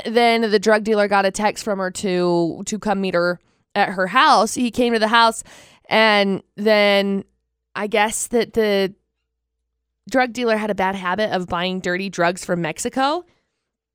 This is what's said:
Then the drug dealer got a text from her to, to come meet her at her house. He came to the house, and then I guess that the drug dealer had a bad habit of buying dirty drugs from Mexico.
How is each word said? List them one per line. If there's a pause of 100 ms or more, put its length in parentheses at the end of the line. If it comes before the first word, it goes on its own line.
Then
the
drug
dealer
got
a
text
from
her
to,
to
come
meet
her (360)
at
her
house.
He
came
to
the
house, (440)
and (140)
then (520)
I
guess
that
the (1120)
drug
dealer
had
a
bad
habit
of
buying
dirty
drugs
from
Mexico. (680)